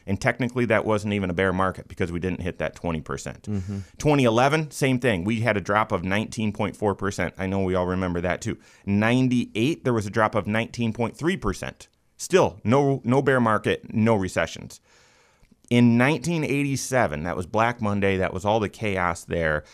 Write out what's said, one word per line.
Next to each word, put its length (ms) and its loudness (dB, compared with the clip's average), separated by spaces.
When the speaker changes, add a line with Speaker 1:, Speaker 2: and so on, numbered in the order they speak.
Speaker 1:
and 160 -2
technically 440 -2
that 200 2
wasn't 300 0
even 160 -2
a 20 -2
bear 200 2
market 340 -2
because 240 -4
we 80 -4
didn't 220 -4
hit 180 -6
that 160 -4
twenty 260 -4
percent. 480 -10
Speaker 2:
Mm-hmm. 300 -6
Speaker 1:
Twenty 280 4
eleven, 440 4
same 300 0
thing. 240 0
We 160 0
had 180 0
a 40 -2
drop 300 0
of 120 0
nineteen 500 -2
point 240 -4
four 160 0
percent. 460 -4
I 80 -4
know 140 0
we 120 0
all 140 0
remember 340 -2
that 200 -2
too. 180 -6
Ninety-eight, 1000 0
there 80 0
was 120 0
a 60 -8
drop 240 2
of 100 0
nineteen 480 -2
point 240 -4
three 180 -2
percent. 520 -6
Still, 460 2
no, 400 2
no 200 2
bear 160 4
market, 560 0
no 200 4
recessions. 640 -4
In 260 6
nineteen 460 0
eighty-seven, 800 -2
that 120 -4
was 120 -6
Black 340 0
Monday, 360 0
that 140 0
was 140 -6
all 140 2
the 100 -2
chaos 540 -2
there, 400 -2